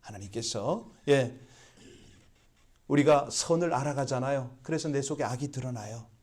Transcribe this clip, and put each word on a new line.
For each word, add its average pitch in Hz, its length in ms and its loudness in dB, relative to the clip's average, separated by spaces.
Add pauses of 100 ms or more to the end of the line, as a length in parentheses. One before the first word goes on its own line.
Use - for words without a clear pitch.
하나님께서, 113 880 -6 (180)
예, 135 320 4 (1500)
우리가 143 440 6
선을 170 420 0
알아가잖아요. 131 880 -2
그래서 160 280 -2
내 139 100 0
속에 143 240 -4
악이 127 280 -4
드러나요. 117 540 -8 (160)